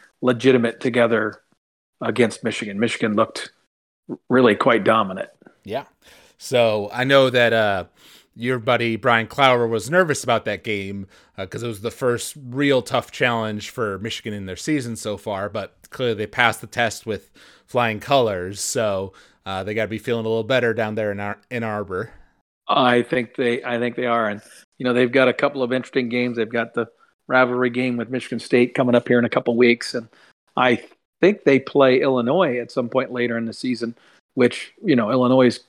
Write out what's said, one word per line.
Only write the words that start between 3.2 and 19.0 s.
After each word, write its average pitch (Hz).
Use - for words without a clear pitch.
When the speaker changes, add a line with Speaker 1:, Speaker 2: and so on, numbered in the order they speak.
Speaker 1:
really 120
quite 113
dominant. 98
Speaker 2:
Yeah. 117
So 110
I 123
know 135
that, 120
uh, 101
your 123
buddy 117
Brian 113
Clower 127
was 113
nervous 170
about 117
that 104
game, 98
uh, 95
'cause 110
it 120
was 101
the 113
first -
real 139
tough -
challenge 110
for 104
Michigan 107
in 101
their 92
season 123
so 107
far, 101
but 98
clearly 120
they 104
passed 117
the 117
test 113
with 104
flying 113
colors. 101
So, 98